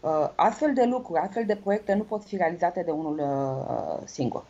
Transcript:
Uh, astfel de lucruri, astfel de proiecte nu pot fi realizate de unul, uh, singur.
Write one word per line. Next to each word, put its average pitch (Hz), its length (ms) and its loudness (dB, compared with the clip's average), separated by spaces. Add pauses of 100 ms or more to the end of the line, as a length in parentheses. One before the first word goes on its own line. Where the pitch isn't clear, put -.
Uh, 156 340 2
astfel 233 400 4
de 254 100 6
lucruri, 247 360 0
astfel 196 260 -2
de 202 100 2
proiecte 202 380 0
nu 208 80 2
pot 214 220 -4
fi - 120 -8
realizate 175 460 0
de 165 80 -2
unul, 151 280 -2
uh, 135 880 -2
singur. - 440 -4